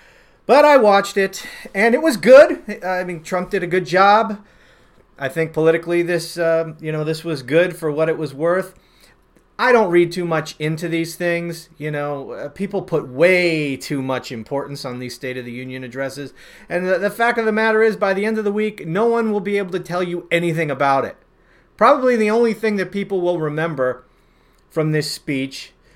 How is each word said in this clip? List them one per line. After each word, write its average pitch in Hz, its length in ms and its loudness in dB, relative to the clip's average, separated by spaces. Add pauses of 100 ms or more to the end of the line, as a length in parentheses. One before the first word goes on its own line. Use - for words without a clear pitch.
(460)
But 285 180 6
I 294 140 8
watched 202 380 4
it, 196 280 -2 (300)
and 226 200 4
it 311 80 0
was 311 140 2
good. 254 640 6
I 180 220 -4
mean, 175 180 -10
Trump 180 280 -6
did 190 120 -2
a 175 40 -4
good 170 200 0
job. 202 560 4 (760)
I 139 100 -4
think 160 240 -4
politically 165 480 2
this, 170 380 -4
uh, 165 420 0
you 156 100 -8
know, 156 140 -4
this 156 180 -4
was 156 200 -6
good 160 340 2
for 156 160 -4
what 160 160 0
it 156 80 0
was 143 160 -6
worth. 175 420 -2 (840)
I 247 120 4
don't 220 180 4
read 175 200 4
too 175 140 -6
much 156 340 -4
into 160 300 -4
these 165 280 -4
things. 170 600 -6
You 151 140 -8
know, 143 400 -6
uh, 123 180 -10
people 196 320 -6
put 147 260 -4
way 156 720 2
too 143 240 -6
much 131 320 -6
importance 139 540 -8
on 123 140 -10
these 123 140 -10
State 127 220 -8
of 127 80 -10
the 120 80 -12
Union 127 320 -12
addresses. 131 480 -10 (340)
And 180 220 -4
the, 185 80 2
the 202 140 -2
fact 233 260 0
of 226 80 -2
the 220 80 0
matter 220 300 2
is, 226 120 4
by 190 200 0
the 202 100 -2
end 220 140 -2
of 208 80 -4
the 202 60 0
week, 208 340 -4
no 185 180 0
one 233 260 0
will 208 100 -2
be 202 180 -2
able 185 140 -6
to 185 60 -4
tell 175 240 -6
you 175 280 -6
anything 165 400 0
about 135 340 2
it. - 140 -10 (580)
Probably 254 400 4
the 214 140 2
only 233 240 2
thing 214 220 -2
that 190 140 -4
people 196 300 -4
will 175 180 0
remember 147 680 -2 (640)
from 156 220 -2
this 151 180 -2
speech, 135 640 -8 (240)